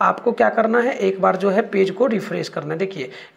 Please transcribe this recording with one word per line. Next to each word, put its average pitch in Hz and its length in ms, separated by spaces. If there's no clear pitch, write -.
आपको 190 320
क्या 220 160
करना 220 320
है, 247 160
एक 190 240
बार 185 160
जो 196 140
है 196 120
पेज 190 280
को 233 160
रिफ्रेश 180 420
करना 147 240
है। 165 60
देखिए 170 320